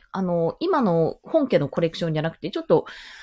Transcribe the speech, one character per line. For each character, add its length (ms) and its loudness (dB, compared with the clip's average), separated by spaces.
あ 80 -4
の、 400 0
今 200 0
の 420 2
本 260 0
家 100 4
の 80 0
コ 140 -4
レ 80 0
ク 80 -10
シ 80 -4
ョ 40 -2
ン 40 -2
じ 60 -2
ゃ 20 -2
な 100 -4
く 60 -20
て、 140 -10
ち 60 -8
ょ 40 -6
っ 40 -14
と、 200 4